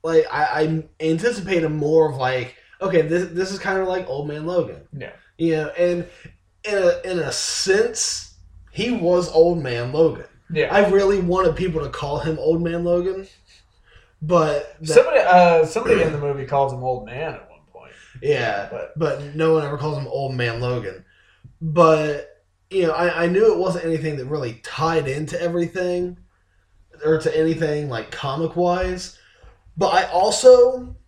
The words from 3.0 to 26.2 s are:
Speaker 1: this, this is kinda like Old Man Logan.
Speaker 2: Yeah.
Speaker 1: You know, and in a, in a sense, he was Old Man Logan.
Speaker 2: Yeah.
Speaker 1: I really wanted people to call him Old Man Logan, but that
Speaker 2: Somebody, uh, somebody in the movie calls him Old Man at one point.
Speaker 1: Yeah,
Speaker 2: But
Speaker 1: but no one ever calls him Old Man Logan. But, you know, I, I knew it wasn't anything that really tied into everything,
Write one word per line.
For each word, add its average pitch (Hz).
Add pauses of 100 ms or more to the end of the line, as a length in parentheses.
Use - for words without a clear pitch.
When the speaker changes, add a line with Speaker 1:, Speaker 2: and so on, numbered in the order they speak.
Speaker 1:
this, 170
this 185
is 196
kinda 190
like 185
Old 147
Man 151
Logan. 170 (100)
Speaker 2:
Yeah. 139 (260)
Speaker 1:
You 165
know, 151
and 175 (560)
in 208
a, 180 (100)
in 175
a 139
sense, - (360)
he 226
was 175
Old 165
Man 123
Logan. - (260)
Speaker 2:
Yeah. 151
Speaker 1:
I 202
really 196
wanted 180
people 165
to 135
call 143
him 156
Old 165
Man 170
Logan, 185 (920)
but 156
that 156
Speaker 2:
Somebody, 277
uh, 175
somebody 220
in 156
the 147
movie 139
calls 135
him 127
Old 120
Man 135
at 92
one - (120)
point. - (300)
Speaker 1:
Yeah, 113
Speaker 2:
But -
Speaker 1:
but 143
no 160
one 156
ever 143
calls 147
him 135
Old 135
Man 117
Logan. 113 (560)
But, 156 (260)
you 190
know, 151
I, 170
I 175
knew 202
it 165
wasn't 175
anything 156
that 127
really 135
tied 160
into 151
everything, 180 (880)